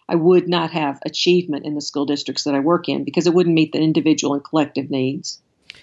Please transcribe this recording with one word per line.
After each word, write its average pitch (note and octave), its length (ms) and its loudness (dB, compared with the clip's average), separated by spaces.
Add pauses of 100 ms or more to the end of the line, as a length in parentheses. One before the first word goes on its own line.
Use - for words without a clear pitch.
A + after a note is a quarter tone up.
I F3 60 0
would F3 340 4
not E3 220 0
have D3 340 -4
achievement F3 600 0
in D3+ 80 -6
the D3 80 -6
school C#3+ 240 -4
districts C#3 380 -4
that C#3+ 100 -2
I C#3+ 60 0
work E3 300 0
in, C#3 160 -4
because D#3 220 -2
it E3+ 60 4
wouldn't E3+ 220 4
meet D#3 160 2
the D3 80 -2
individual D3+ 540 2
and C#3+ 100 -4
collective D3 480 -2
needs. C3+ 500 -4 (420)